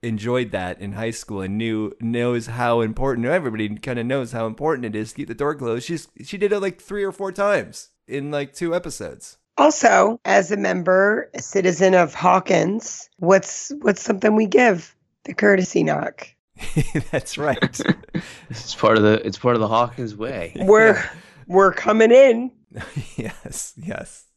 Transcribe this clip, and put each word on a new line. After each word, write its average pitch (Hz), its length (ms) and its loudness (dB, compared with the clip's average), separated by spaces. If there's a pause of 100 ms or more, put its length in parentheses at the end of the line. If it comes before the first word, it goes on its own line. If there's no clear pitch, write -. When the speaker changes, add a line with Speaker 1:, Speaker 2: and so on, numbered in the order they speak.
Speaker 1:
enjoyed 113 480 -4
that 92 280 -6
in 101 140 -10
high 113 180 -6
school 107 300 -10
and 95 160 -6
knew, 110 420 -4
knows 120 480 -4
how 120 340 0
important, 117 460 -2
everybody 123 400 -2 (100)
kinda 120 260 -8
knows 127 280 -4
how 113 140 -6
important 127 400 -4
it 107 100 -8
is 107 140 -6
to - 80 -18
keep 147 100 -10
the - 60 -10
door 147 220 -4
closed. 123 300 -6
She's, 165 220 -8 (160)
she 196 140 -14
did 196 160 0
it, 208 60 0
like, 190 200 -6
three 202 240 -8
or 196 80 -4
four 190 200 -8
times 185 580 -2 (180)
in, 143 240 -8
like, 143 220 -6
two 170 220 -4
episodes. 107 600 -10 (200)
Speaker 2:
Also, 226 680 4
as 196 260 2
a 208 60 -2
member, 190 760 0
a - 80 -12
citizen 185 540 2
of 170 180 4
Hawkins, 180 960 0 (100)
what's, 190 520 2 (100)
what's 202 200 0
something 214 340 0
we 220 100 4
give? 196 480 2 (300)
The - 100 -12
courtesy 190 500 2
knock. - 440 -4 (400)
Speaker 1:
<laughs> - 440 -2
That's - 260 -6
right. - 480 -4
Speaker 3:
<laughs> - 640 -6
It's - 260 -12
part 110 220 4
of 107 60 4
the, 107 220 4
it's 101 140 -6
part 123 160 2
of 110 60 0
the 107 60 -2
Hawkins 117 480 -2
way. 107 400 -10
Speaker 2:
We're, 214 400 6
Speaker 1:
Yeah. - 140 -6 (380)
Speaker 2:
we're 185 260 4
coming 220 380 4
in. 254 400 6 (240)
Speaker 1:
<laughs> 113 60 -12 (360)
Yes, - 600 -12
yes. - 480 -14 (100)